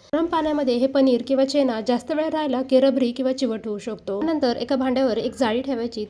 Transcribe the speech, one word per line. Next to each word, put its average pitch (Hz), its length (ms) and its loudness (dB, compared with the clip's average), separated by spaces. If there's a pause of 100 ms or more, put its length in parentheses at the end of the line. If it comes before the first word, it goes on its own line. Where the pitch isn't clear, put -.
(140)
गरम 330 120 0
पाण्यामध्ये 302 480 0
हे 240 120 2
पनीर 269 400 4
किंवा 269 260 2
छेना 254 340 2
जास्त 240 260 0
वेळ 302 160 0
राहिला 302 340 -2
की 262 180 4
रबरी 269 320 2
किंवा 262 200 -2
चिवट 233 360 -4
होऊ 208 100 -4
शकतो. 202 440 -8
नंतर 285 340 0
एका 247 200 -4
भांड्यावर 254 420 0
एक 240 160 -4
जाळी 233 280 0
ठेवायची, 240 460 -4